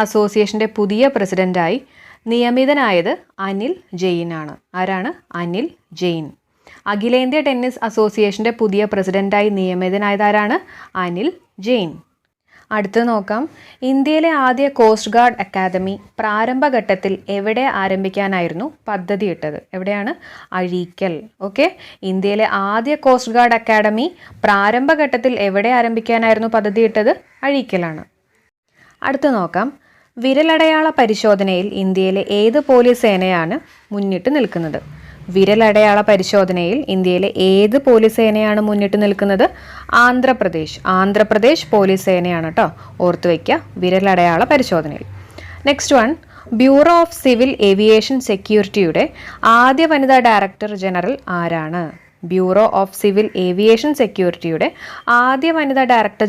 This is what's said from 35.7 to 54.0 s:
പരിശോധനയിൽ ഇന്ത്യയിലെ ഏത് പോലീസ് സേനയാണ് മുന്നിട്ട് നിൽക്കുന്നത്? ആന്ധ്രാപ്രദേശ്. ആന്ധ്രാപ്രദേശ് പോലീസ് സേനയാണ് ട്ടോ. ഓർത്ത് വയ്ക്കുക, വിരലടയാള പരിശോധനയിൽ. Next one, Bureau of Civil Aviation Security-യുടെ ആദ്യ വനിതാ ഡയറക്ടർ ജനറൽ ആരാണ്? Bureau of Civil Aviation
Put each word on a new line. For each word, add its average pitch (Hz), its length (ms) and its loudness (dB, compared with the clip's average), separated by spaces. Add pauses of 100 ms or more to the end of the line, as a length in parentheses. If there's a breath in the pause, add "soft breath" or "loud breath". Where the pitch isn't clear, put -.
പരിശോധനയിൽ 190 720 2 (160)
ഇന്ത്യയിലെ 185 340 0 (160)
ഏത് 202 320 4 (100)
പോലീസ് 220 320 4
സേനയാണ് 214 480 2
മുന്നിട്ട് 208 360 0
നിൽക്കുന്നത്? 202 420 0 (640 loud breath)
ആന്ധ്രാപ്രദേശ്. 247 680 0 (220)
ആന്ധ്രാപ്രദേശ് 214 760 2
പോലീസ് 190 380 2
സേനയാണ് 175 480 0
ട്ടോ. 214 100 2 (380 loud breath)
ഓർത്ത് 175 260 0
വയ്ക്കുക, 165 260 0 (260)
വിരലടയാള 180 720 2
പരിശോധനയിൽ. 160 520 -2 (640 loud breath)
Next 285 220 -2 (100)
one, 233 120 2 (480 loud breath)
Bureau 285 440 6
of 339 60 -4 (140)
Civil 254 280 2 (180)
Aviation 214 480 4 (120)
Security-യുടെ 196 720 0 (540 loud breath)
ആദ്യ 262 340 4
വനിതാ 269 340 4
ഡയറക്ടർ 208 460 0 (120)
ജനറൽ 185 300 -2 (260)
ആരാണ്? 165 420 -4 (500)
Bureau 185 360 2 (140)
of 196 80 -4 (120)
Civil 208 260 2 (180)
Aviation 226 560 2